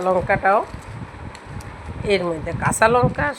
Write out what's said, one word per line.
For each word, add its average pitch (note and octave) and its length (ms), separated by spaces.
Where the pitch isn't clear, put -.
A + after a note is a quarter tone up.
লঙ্কাটাও F#3+ 540
এর F3+ 140
মধ্যে, E3 240
কাঁচা A3 300
লঙ্কা, B3 320